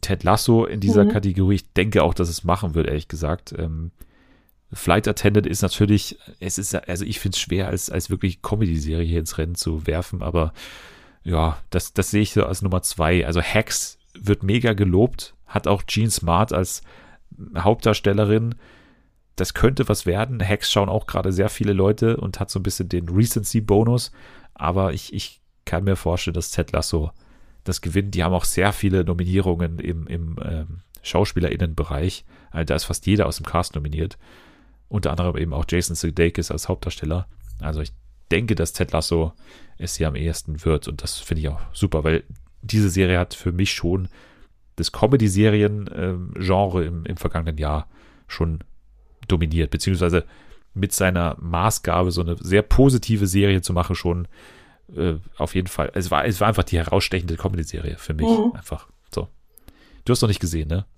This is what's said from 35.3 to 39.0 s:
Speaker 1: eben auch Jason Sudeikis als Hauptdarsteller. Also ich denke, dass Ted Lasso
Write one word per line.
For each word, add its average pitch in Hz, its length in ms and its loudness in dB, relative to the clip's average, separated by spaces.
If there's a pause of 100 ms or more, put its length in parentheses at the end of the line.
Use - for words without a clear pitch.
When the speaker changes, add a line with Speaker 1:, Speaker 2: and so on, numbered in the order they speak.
Speaker 1:
eben 78 180 -2
auch 80 140 0
Jason 85 280 0
Sudeikis 85 540 0
als - 180 -6
Hauptdarsteller. 85 580 -4 (340)
Also 76 200 -4
ich 78 120 -6 (380)
denke, 110 240 2
dass 85 180 -2
Ted - 200 -4
Lasso 80 400 0 (460)